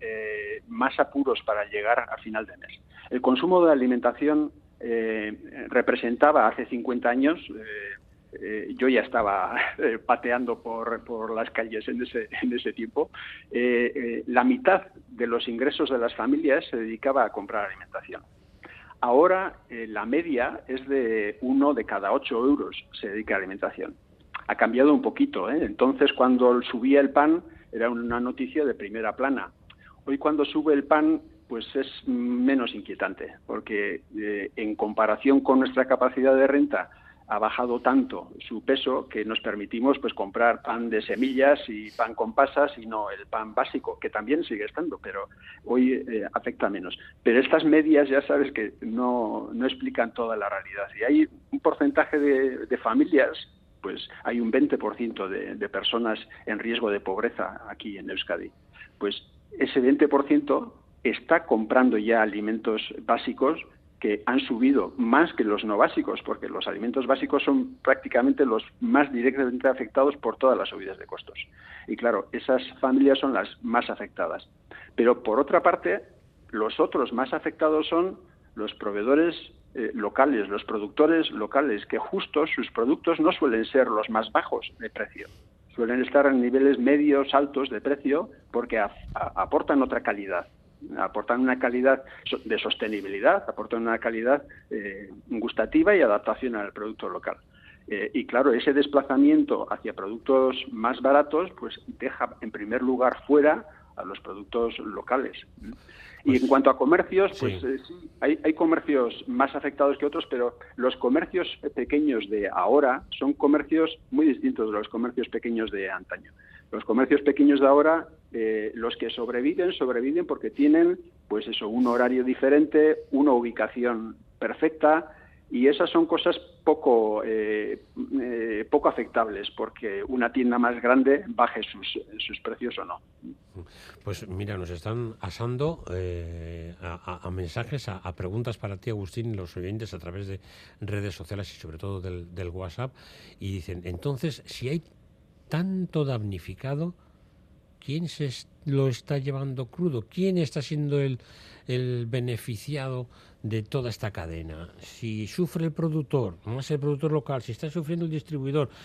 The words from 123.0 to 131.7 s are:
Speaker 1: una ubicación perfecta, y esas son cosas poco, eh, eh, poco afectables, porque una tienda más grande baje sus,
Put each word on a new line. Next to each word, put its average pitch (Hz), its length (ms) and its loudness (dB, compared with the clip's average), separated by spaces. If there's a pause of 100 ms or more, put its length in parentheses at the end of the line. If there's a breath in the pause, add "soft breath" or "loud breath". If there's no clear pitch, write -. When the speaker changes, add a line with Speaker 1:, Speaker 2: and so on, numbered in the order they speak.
Speaker 1:
una 143 220 4
ubicación 120 840 -2 (220)
perfecta, 156 760 2 (360 loud breath)
y 127 160 4
esas 147 220 4
son 165 160 4
cosas 170 340 0 (240)
poco, 113 640 4
eh, 107 580 -2 (380)
eh, 113 500 -4
poco 147 200 4
afectables, 110 640 -4
porque 101 540 -8
una 123 240 0
tienda 123 280 2
más 120 240 0
grande 135 460 4
baje 113 340 0
sus, - 360 -10 (200)